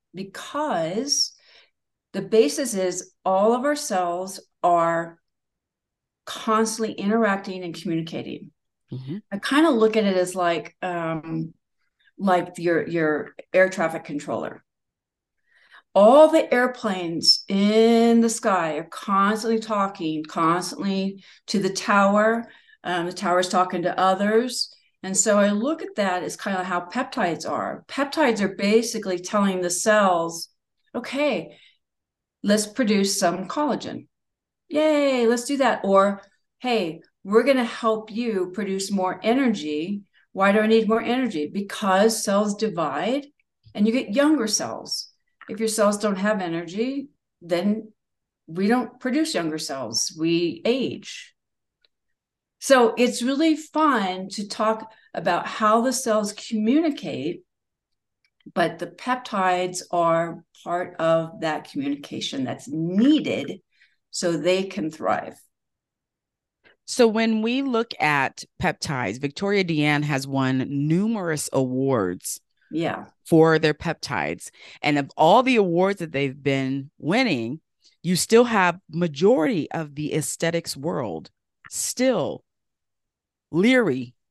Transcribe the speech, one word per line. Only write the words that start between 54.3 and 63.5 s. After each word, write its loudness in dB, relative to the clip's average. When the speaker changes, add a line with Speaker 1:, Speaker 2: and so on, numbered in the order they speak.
Speaker 1:
to -8
talk -4
about -2
how 2
the 0
cells -2
communicate, -2
but -2
the -10
peptides -4
are 0
part -6
of 0
that -4
communication -6
that's -8
needed 0